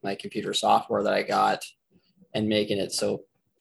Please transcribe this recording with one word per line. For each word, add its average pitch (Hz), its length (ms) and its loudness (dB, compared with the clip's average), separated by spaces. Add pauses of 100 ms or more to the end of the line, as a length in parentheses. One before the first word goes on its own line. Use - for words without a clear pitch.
my 98 140 -4
computer 101 360 -8
software 107 520 2
that 98 100 2
I 101 80 2
got 101 420 2 (720)
and 107 140 0
making 104 300 2
it 92 140 -4
so, 101 300 -2 (380)